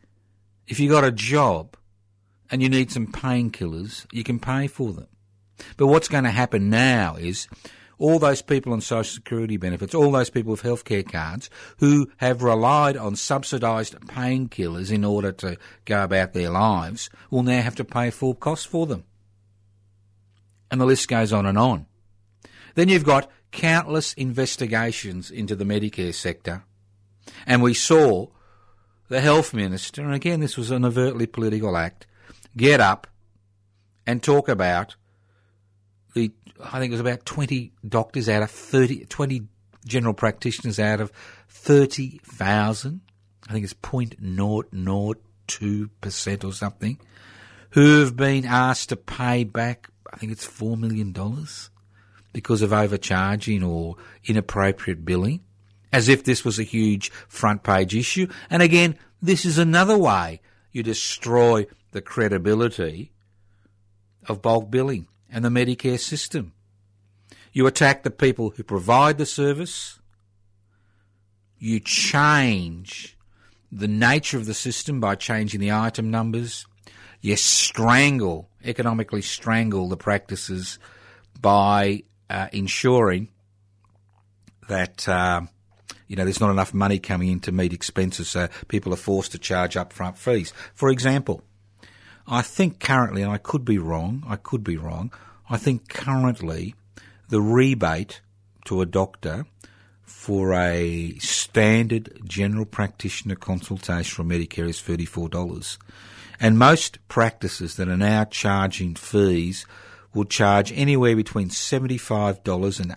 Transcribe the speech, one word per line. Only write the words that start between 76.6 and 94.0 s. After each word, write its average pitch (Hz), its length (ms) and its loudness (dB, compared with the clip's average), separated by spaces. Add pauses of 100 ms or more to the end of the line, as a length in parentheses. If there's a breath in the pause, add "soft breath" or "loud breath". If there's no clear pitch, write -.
You 101 160 0
strangle, 117 1120 2 (140)
economically 113 580 -2
strangle 110 640 -2
the 90 80 -4
practices 95 840 -4 (600 loud breath)
by, 101 640 4 (260)
uh, 95 220 -6
ensuring 101 800 2 (1400)
that, 92 400 -4
uh, 90 340 0 (640 loud breath)
you 98 80 -12
know, 95 80 -2
there's 95 160 -2
not 104 120 4
enough 95 220 0
money 98 260 2
coming 92 300 -2
in 90 120 -2
to - 100 -8
meet 90 220 0
expenses, 90 540 -4
so 87 200 -4 (200 loud breath)
people 95 260 -4
are 87 40 -4
forced 95 340 -2
to 87 80 -12
charge 90 360 -2
upfront 90 420 -8
fees. 110 360 -2 (200 loud breath)
For 135 160 0
example, 131 520 0 (840 loud breath)
I 120 140 -2
think 180 380 -2
currently, 120 420 2
and 101 100 -2
I 104 60 -2
could 131 260 -6
be 113 140 2
wrong, 85 500 -4